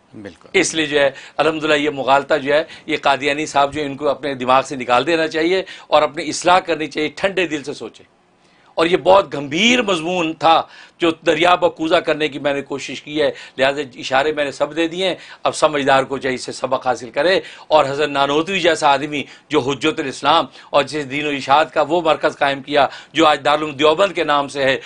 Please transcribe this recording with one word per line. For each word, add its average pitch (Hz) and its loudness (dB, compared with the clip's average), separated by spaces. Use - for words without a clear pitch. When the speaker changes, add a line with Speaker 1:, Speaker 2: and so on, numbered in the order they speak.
Speaker 1:
बिल्कुल। 101 -6
Speaker 2:
इसलिए 156 -2
जो 143 0
है, 139 2
अल्हम्दुलिल्लाह, 156 0
ये 147 -2
मुगालता 139 2
जो 139 -2
है, 160 0
ये 147 -2
कादियानी 143 -2
साहब 143 0
जो, 151 -6
इनको 139 -6
अपने 139 -4
दिमाग 127 2
से 143 -10
निकाल 123 0
देना 160 0
चाहिए 170 0
और 151 6
अपनी 147 -4
इस्लाह 175 2
करनी 156 -4
चाहिए, 151 -4
ठंडे 190 -2
दिल 147 -6
से 139 -8
सोचें। 110 -14
और 165 2
ये 175 2
बहुत 175 4
गंभीर 160 0
मजमून 170 -2
था 156 2
जो 165 0
दरिया 165 4
बकूज़ा 165 0
करने 151 0
की 139 -10
मैंने 139 -2
कोशिश 135 -10
की 151 -6
है, 139 0
लिहाजा 139 2
इशारे 147 0
मैंने 147 -4
सब 147 -4
दे 165 0
दिए 180 -4
हैं। 170 -4
अब - 0
समझदार 135 2
को 131 -6
चाहिए 127 -4
इससे 120 -10
सबक 127 -4
हासिल 123 -4
करे। 156 0
और 151 4
हज़रत 143 -2
नानोतवी 147 0
जैसा 156 2
आदमी 139 0
जो 147 2
हुज्जतुल 143 -2
इस्लाम 139 0
और 143 4
जिस 143 -6
दीन 147 -4
व - -2
इशाअत 143 2
का 160 0
वो 151 0
मरकज़ 156 0
कायम 139 0
किया, 139 2
जो 160 4
आज 151 4
दारुल 151 0
देवबंद 156 2
के 160 -2
नाम 147 0
से 139 -4
है 131 0